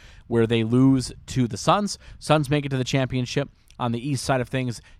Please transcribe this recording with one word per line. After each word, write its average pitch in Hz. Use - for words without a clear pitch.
where 117
they 117
lose 127
to 123
the -
Suns. 196
Suns 151
make 147
it 143
to 135
the 127
championship. 131
On 120
the 117
east 135
side 135
of 120
things, 127